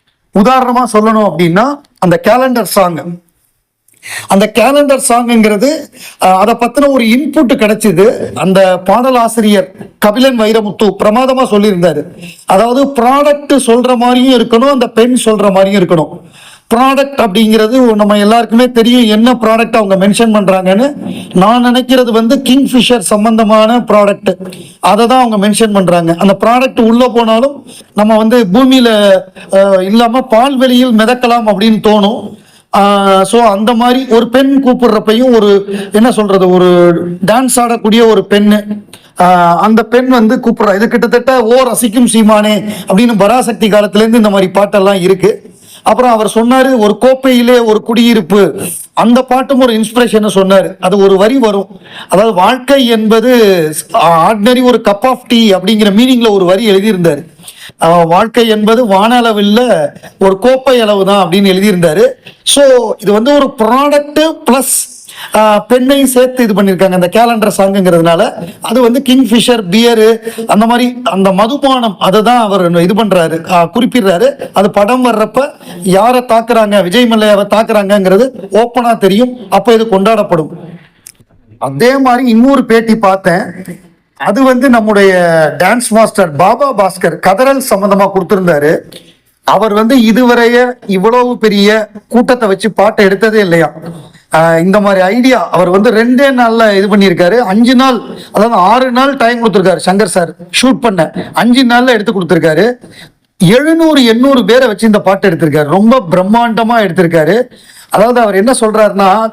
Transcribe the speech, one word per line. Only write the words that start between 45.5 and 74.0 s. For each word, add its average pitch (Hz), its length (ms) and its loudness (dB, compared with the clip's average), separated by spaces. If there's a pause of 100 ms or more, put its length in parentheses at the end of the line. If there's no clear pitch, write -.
அப்புறம் 247 280 0
அவர் 214 240 -2
சொன்னாரு, 254 420 2
"ஒரு 208 200 0
கோப்பையிலே 247 640 2
ஒரு 214 220 0
குடியிருப்பு", 208 800 0 (320)
அந்த 240 280 2
பாட்டும் 254 400 -2
ஒரு 247 120 0
இன்ஸ்பிரேஷன் 220 540 -2
சொன்னாரு. 190 520 0
அது 185 180 -2
ஒரு 196 200 2
வரி 220 200 2
வரும், 208 300 -2 (420)
அதாவது, 214 260 0
"வாழ்க்கை 247 520 0
என்பது 226 440 0 (640)
ஆர்டினரி 202 720 2
ஒரு 247 200 2
cup 202 200 -2
of 254 140 0 (160)
tea" 226 180 2
அப்படிங்கிற 202 420 0
மீனிங்ல 240 360 2
ஒரு 196 160 0
வரி 196 260 0
எழுதியிருந்தாரு. 190 600 0 (480)
ஆஹ், 170 280 2
"வாழ்க்கை 220 400 0
என்பது 220 400 0
வான 214 340 2
அளவில்ல, 208 680 0 (300)
ஒரு 196 200 0
கோப்பை 262 420 0
அளவு 208 240 0
தான்" 196 220 0
அப்படின்னு 196 240 0
எழுதியிருந்தாரு. 185 560 0 (360)
So - 200 0 (340)
இது 196 140 -4
வந்து 233 220 2
ஒரு 285 240 0
ப்ராடக்ட் 285 600 0 (260)
பிளஸ், 262 280 -2 (600)
ஆஹ், 208 340 2
பெண்ணையும் 262 400 0
சேர்த்து 254 360 0
இது 220 100 -2
பண்ணிருக்காங்க 190 400 0
அந்த 180 180 0
கேலண்டர் 220 460 0
சாங்குங்கிறதுனால. 185 760 0 (280)
அது 226 200 -2
வந்து 247 280 0
கிங்ஃபிஷர் 233 600 0
பியரு, 226 480 2 (300)
அந்த 214 180 2
மாதிரி 247 380 -2
அந்த 190 280 -2
மதுபானம், 240 680 -2
அதை 190 220 0
தான் 240 180 2
அவர் 185 420 0
இது 180 120 0
பண்றாரு, 180 500 -2
ஆஹ், 170 300 0
குறிப்பிடுறாரு. 240 800 -2